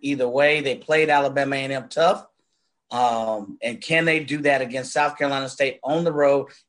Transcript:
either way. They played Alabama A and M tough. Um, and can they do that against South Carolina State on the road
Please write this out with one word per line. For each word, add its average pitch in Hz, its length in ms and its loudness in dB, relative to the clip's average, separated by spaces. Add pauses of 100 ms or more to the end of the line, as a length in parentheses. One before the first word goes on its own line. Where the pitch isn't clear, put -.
either 139 260 -2
way. 143 360 2
They 131 120 -2
played 156 360 2
Alabama 139 460 2
A - 20 -2
and 135 140 -4
M 135 160 -6
tough. 175 380 0 (640)
Um, 113 720 -2
and 113 180 -6
can 165 240 0
they 160 200 0
do 147 180 -6
that 139 200 2
against 127 300 -6
South 147 260 0
Carolina 139 300 -2
State 135 360 -4
on 160 180 0
the 165 100 0
road 143 360 2 (200)